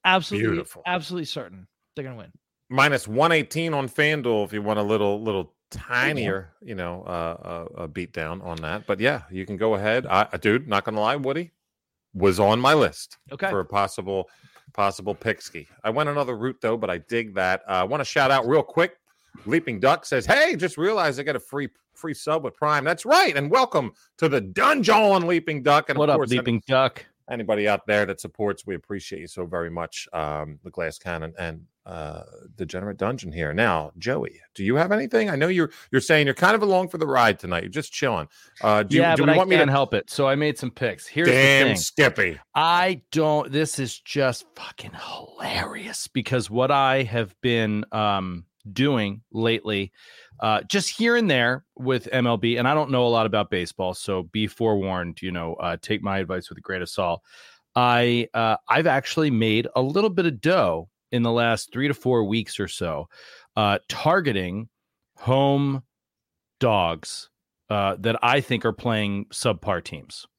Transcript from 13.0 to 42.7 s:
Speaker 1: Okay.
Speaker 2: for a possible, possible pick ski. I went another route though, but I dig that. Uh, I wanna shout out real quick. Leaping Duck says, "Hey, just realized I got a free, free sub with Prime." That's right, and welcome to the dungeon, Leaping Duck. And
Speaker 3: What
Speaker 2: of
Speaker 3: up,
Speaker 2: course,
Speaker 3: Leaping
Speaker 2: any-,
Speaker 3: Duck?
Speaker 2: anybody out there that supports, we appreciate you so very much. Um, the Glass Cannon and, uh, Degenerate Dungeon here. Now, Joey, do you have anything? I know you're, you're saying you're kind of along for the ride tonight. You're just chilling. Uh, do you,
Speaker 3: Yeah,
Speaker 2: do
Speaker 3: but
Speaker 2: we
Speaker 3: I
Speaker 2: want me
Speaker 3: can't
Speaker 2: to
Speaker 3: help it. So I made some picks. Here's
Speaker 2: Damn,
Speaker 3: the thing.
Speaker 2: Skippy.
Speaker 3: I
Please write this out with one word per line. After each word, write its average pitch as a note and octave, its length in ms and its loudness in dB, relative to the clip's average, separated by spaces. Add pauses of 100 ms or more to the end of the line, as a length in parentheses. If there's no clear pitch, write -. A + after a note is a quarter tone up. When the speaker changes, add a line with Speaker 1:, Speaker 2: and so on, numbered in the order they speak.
Speaker 1:
Okay. G3 180 -4
Speaker 2:
for G2+ 100 0
a F2+ 40 -4
possible, G2 640 -2 (440)
possible G2 420 -2
pick G#2+ 280 -4
ski. - 240 -16 (160)
I A2 80 -2
went D3 180 -2
another C#3+ 280 -4
route A#2+ 240 -6
though, A#2 160 0
but A2 140 -4
I F2+ 80 -4
dig A2+ 360 -4
that. F#2 340 0
Uh, G2 40 -2
I F#2 120 2
wanna C3+ 200 -2
shout C3+ 260 2
out C3+ 160 2
real C#3+ 160 4
quick. F3 340 -2 (500)
Leaping B2 340 -2
Duck C#3 240 4
says, B2 220 -2
"Hey, D4+ 280 4
just F3 240 -4
realized E3+ 400 0
I C#3+ 60 -8
got D3 100 -2
a A#2+ 60 -4
free, C#3 280 -8 (260)
free D#3+ 200 -10
sub D3+ 300 -4
with B2+ 120 -8
Prime." D3 280 0
That's D#3+ 200 -2
right, D4 320 4
and C#3+ 140 0
welcome F3+ 420 2 (260)
to D#3+ 100 2
the C3+ 120 2
dungeon, G#3 880 4
Leaping E3 360 0
Duck. D3 280 4
And C#3 80 0
Speaker 3:
What D3 100 4
Speaker 2:
of D3 60 6
Speaker 3:
up, B2+ 40 4
Speaker 2:
course, B2+ 120 0
Speaker 3:
Leaping B2 260 2
Speaker 2:
any-, G#2 120 -2
Speaker 3:
Duck? C3 360 2 (240)
Speaker 2:
anybody G#2+ 380 -2
out G2+ 200 0
there G#2 200 2
that F#2 140 -8
supports, G2+ 440 -6
we G2 120 -6
appreciate F#2+ 440 -10
you E2+ 60 -16
so F2+ 180 -10
very E2+ 260 -4
much. E2+ 420 -10
Um, D2+ 500 -6
the F#2 80 -16
Glass E2 280 -6
Cannon E2 380 -8
and, E2 260 -10 (240)
uh, D#2+ 360 -12 (320)
Degenerate F#2 440 -10
Dungeon F#2+ 340 -4
here. D#2 220 -4
Now, E2+ 440 0
Joey, F#2 420 -6 (140)
do - 80 -8
you A2 140 2
have F3 160 2
anything? A3+ 380 0
I E3 40 -2
know C#3+ 140 0
you're, E3+ 220 0 (200)
you're C3 120 4
saying D3+ 240 4
you're C3+ 80 0
kind G3 200 4
of G#3+ 80 2
along F#3 280 2
for E3+ 80 -10
the D#3+ 80 0
ride B2 340 4
tonight. F2 240 -2
You're F#2+ 80 -12
just D3 200 -8
chilling. G2+ 360 -2 (320)
Uh, G#2+ 240 6
do G2 100 0
you, D#3 80 8
Speaker 3:
Yeah, E3+ 140 6
Speaker 2:
do C#3 60 2
Speaker 3:
but D3 80 6
Speaker 2:
we D#3 40 6
Speaker 3:
I - 40 6
Speaker 2:
want F#3 100 4
me F#3 80 6
Speaker 3:
can't D3+ 120 6
Speaker 2:
to C3+ 40 2
Speaker 3:
help C#3 220 2
it. - 160 -2
So C#3 180 2
I C3+ 80 4
made D3+ 220 0
some B2+ 120 -6
picks. A2+ 380 -6
Here's D#3+ 200 2
Speaker 2:
Damn, C3+ 400 6
Speaker 3:
the A2 60 2
thing. - 80 0
Speaker 2:
Skippy. G2 580 2 (140)
Speaker 3:
I E3+ 460 0 (100)